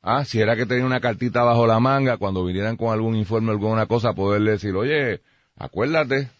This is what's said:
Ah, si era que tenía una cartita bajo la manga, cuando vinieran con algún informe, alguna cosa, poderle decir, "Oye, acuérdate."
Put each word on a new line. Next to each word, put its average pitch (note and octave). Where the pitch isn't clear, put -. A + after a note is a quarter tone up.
Ah, B2+
si A2+
era A2
que A#2
tenía B2+
una B2+
cartita A#2+
bajo A#2
la A2+
manga, C3
cuando F#2+
vinieran G2
con A2+
algún A2
informe, A2
alguna G#2+
cosa, A2+
poderle G#2
decir, G2+
"Oye, C3
acuérdate." C3+